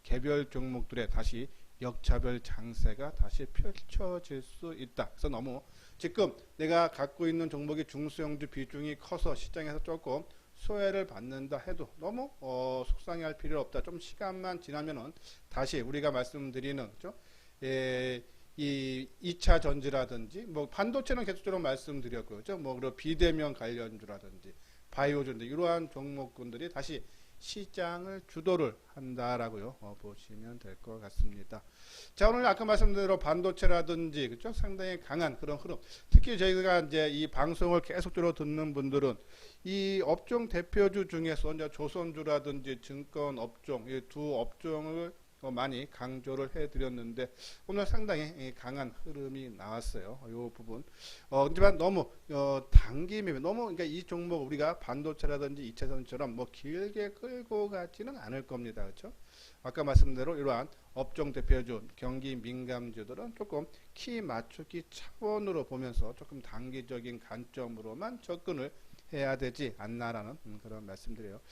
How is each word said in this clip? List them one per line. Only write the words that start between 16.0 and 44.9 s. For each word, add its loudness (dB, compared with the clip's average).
말씀드리는, -4
그죠? -12
예, -2
이 -4
이 -4
차 10
전지라든지, -2
뭐, -6
반도체는 -2
계속적으로 -4
말씀드렸고요. -6
그죠? -8
뭐, -8
그리고 -6
비대면 2
관련주라든지, -10
바이오주인데 0
이러한 -2
종목군들이 -10
다시 -6
시장을 -8
주도를 2
한다라고요. -4
어, -14
보시면 -14
될 -14
것 -12
같습니다. 2
자, 8
오늘 4
아까 4
말씀드린 8
대로 4
반도체라든지, 6
그죠? -6
상당히 -2
강한 -2
그런 -4
흐름. -8
특히 12
저희가 6
이제 2
이 0
방송을 2
계속적으로 0
듣는 -4
분들은 2
이 0
업종 0
대표주 2
중에서 0
이제 -6
조선주라든지 -4
증권 -6
업종, -8
이 -6
두 -4
업종을, -6